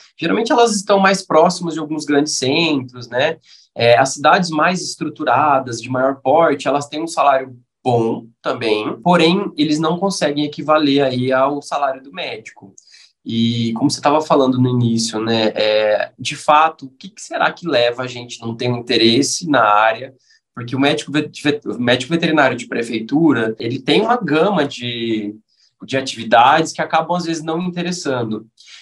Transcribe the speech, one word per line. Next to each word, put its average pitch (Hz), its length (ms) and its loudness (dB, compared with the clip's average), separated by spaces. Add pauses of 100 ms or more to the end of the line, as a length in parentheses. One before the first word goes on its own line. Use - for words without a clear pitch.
(180)
Geralmente, 208 340 0
elas 233 240 4
estão 196 220 2
mais 190 280 2
próximas 170 460 2
de 160 80 -6
alguns 151 240 -6
grandes 147 320 0
centros, 131 720 -2
né? 143 300 -2 (360)
É, 117 220 6
as 139 160 2
cidades 165 380 2
mais 160 320 0
estruturadas, 135 1000 -2
de 113 80 -12
maior 131 320 -2
porte, 147 480 2
elas 143 180 -2
têm 151 160 -8
um 165 60 -8
salário 135 480 0 (260)
bom 117 440 0 (160)
também, 127 580 -2
porém, 165 560 2
eles 151 220 0
não 160 200 -2
conseguem 156 460 -2
equivaler 147 580 0
aí 127 300 0
ao 139 300 0
salário 135 400 -4
do 139 100 -20
médico. 117 640 -14 (500)
E 117 480 0
como 117 180 0
você - 120 -8
tava 151 180 2
falando 131 400 2
no 127 80 4
início, 113 500 0
né, 113 360 0
é, 107 640 0
de 139 180 -8
fato, 156 480 2
o 127 60 -16
que, - 180 -20
que - 140 -20
será 175 280 -2
que 170 160 -12
leva 120 360 0
a 127 40 -6
gente 123 360 -12
não 113 120 -8
ter 123 160 -2
um 120 60 0
interesse 120 720 0
na 131 140 2
área? 113 520 2 (400)
Porque 123 220 -8
o - 20 -2
médico 139 320 0
vet-, 147 320 -4
vet-, 147 240 -2
o 107 140 -8
médico 123 320 0
veterinário 156 420 2
de - 140 -10
prefeitura, 117 880 0
ele 117 200 -6
tem 160 240 2
uma 233 160 2
gama 160 480 0
de, 113 680 -6 (480)
de 131 140 -6
atividades 131 760 2
que 165 100 -6
acabam, 160 340 -2
às 175 80 -4
vezes, 160 180 -6
não 160 200 -4
interessando. 175 840 -4 (360)